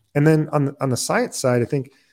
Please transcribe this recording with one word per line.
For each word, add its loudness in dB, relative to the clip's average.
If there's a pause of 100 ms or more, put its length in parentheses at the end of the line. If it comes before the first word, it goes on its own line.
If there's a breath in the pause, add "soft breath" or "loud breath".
(140 soft breath)
And 4
then 2
on 0
the, -6
on -2
the -2
science -2
side, 2
I 2
think -6 (200 soft breath)